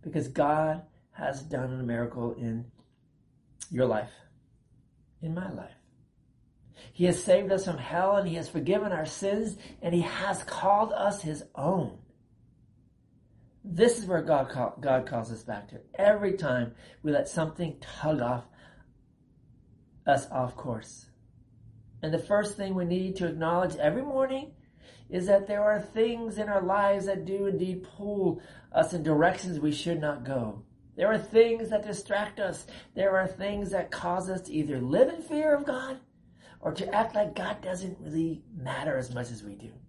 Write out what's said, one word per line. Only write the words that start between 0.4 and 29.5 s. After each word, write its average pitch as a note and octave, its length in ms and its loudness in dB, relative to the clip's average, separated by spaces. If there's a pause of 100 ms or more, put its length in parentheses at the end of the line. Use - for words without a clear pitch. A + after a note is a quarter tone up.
has C3+ 300 -6
done B2+ 380 -6
a - 20 -4
miracle A#2 520 -4
in A#2 320 -4 (1040)
your C3 160 2
life, G#2+ 260 -2 (1080)
in D#3+ 120 -6
my F#3 160 -8
life. G2 240 -14 (1160)
He F3 140 2
has F3 140 4
saved F#3+ 300 4
us F#3+ 140 2
from E3+ 140 -4
hell, F3+ 380 2
and F#3+ 120 0
he E3 80 -2
has D#3+ 140 -6
forgiven F#3 420 0
our D#3 140 -4
sins, G3+ 500 -2 (240)
and E3+ 140 -2
he F3 80 6
has F#3 420 -2
called G#3 480 2
us G3+ 300 0
his D#3 200 -6 (120)
own. D3 440 0 (1700)
This A3 320 4
is G#3+ 60 -6
where F3+ 160 2
God D3+ 300 2
call, - 280 -2
God C3 280 2
calls A#2 260 -4
us A2 100 -10
back G#2 260 -10
to. - 120 -18 (140)
Every G3+ 400 4
time B2+ 400 -2 (280)
we D3+ 100 0
let - 180 2
something D#3 500 -4
tug D#3 400 -2
off A#2+ 240 -2 (1600)
us - 240 2
off B2 240 -2
course. - 520 -10 (960)
And D#3 100 -2
the E3+ 60 0
first G#3 400 0
thing F#3+ 160 -4
we F3+ 100 0
need F#3 320 -2
to F3+ 100 -2
acknowledge E3 500 0
every F3 260 2
morning C4+ 500 -2 (560)
is F3+ 200 -4
that G3 180 6
there G#3 160 0
are G#3 180 4
things A3+ 560 0
in G#3 140 -4
our G3 100 4
lives G3 460 4
that F#3 180 -2
do G3 220 -2
indeed F3+ 400 -2 (100)
pull G3+ 460 0 (280)
us D#3+ 220 4
in E3+ 100 -2
directions D#3+ 560 2